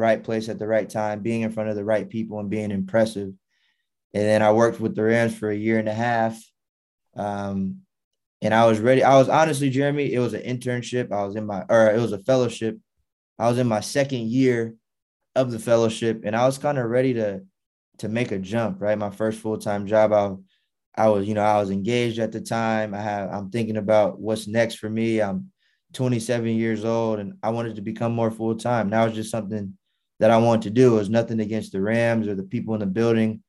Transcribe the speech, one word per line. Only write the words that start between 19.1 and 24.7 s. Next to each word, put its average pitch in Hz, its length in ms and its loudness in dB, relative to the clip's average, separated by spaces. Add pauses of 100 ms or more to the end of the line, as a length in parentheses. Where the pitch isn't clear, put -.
full-time 104 480 -6
job. 107 260 4
I, 101 220 2 (600)
I 110 140 4
was, 101 180 2
you 107 60 -2
know, 104 100 0
I 104 160 4
was 101 100 -2
engaged 113 500 -2
at 110 120 -2
the 110 100 -8
time. 110 520 -2
I 104 80 -8
have, 104 280 -4
I'm 95 200 -8
thinking 110 280 -4
about 104 420 2
what's 110 280 -4
next 113 280 0